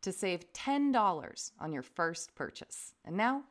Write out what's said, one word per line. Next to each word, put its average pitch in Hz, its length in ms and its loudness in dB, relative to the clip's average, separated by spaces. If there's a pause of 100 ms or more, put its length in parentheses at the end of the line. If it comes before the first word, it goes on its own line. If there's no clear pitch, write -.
to 190 80 -4
save 180 420 -2
ten 285 380 2
dollars 202 680 2
on 156 120 -4
your 135 120 -4
first - 500 -2
purchase. - 600 -10 (100)
And 170 120 -4
now, 254 340 2